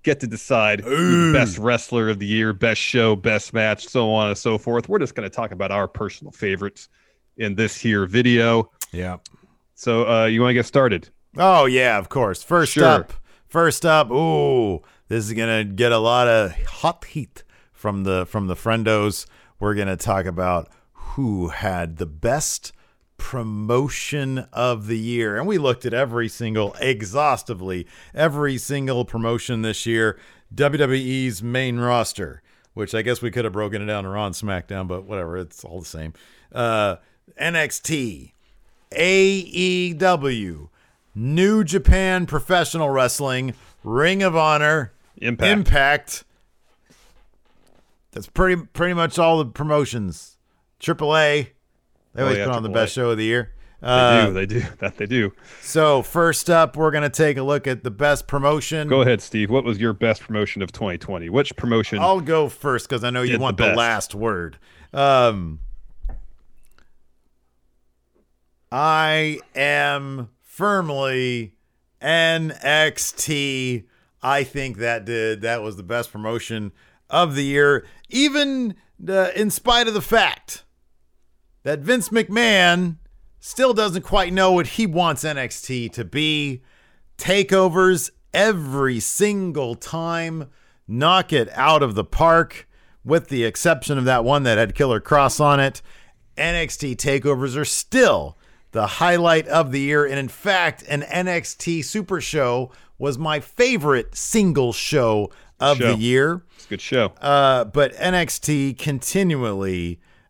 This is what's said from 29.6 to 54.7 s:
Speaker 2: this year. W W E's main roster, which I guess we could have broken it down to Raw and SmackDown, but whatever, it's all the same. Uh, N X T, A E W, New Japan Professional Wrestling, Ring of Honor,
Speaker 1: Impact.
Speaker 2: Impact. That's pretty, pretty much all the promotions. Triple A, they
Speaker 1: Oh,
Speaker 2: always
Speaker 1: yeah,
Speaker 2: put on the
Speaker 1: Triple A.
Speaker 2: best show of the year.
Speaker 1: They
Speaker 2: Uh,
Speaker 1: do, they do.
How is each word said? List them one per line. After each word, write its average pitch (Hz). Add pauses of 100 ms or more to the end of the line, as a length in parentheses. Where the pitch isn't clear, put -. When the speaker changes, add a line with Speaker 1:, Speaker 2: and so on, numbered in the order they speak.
Speaker 2:
this 110
year. 113 (340)
W 143
W 135
E's 127
main 120
roster, 120 (320)
which 104
I 110
guess 120
we 117
could 117
have 104
broken 104
it 104
down 104
to 95
Raw 104
and 90
SmackDown, 98
but 90
whatever, 90
it's -
all 87
the 82
same. 80 (400)
Uh, 110 (420)
N 165
X 156
T, 117 (560)
A 190
E 180
W, 127 (460)
New 180
Japan 185
Professional 160
Wrestling, 131 (300)
Ring 160
of 175
Honor, 151 (260)
Speaker 1:
Impact. 117
Speaker 2:
Impact. 147 (1900)
That's -
pretty, 180 (120)
pretty 175
much 165
all 165
the 147
promotions. 123 (440)
Triple 151
A, 147 (640)
they 123
Speaker 1:
Oh, 135
Speaker 2:
always 131
Speaker 1:
yeah, 101
Speaker 2:
put 131
on 113
the 110
Speaker 1:
Triple 110
A. 117
Speaker 2:
best -
show 123
of 110
the 110
year. 117 (260)
Speaker 1:
They -
Speaker 2:
Uh, 120
Speaker 1:
do, 98
they 95
do. 110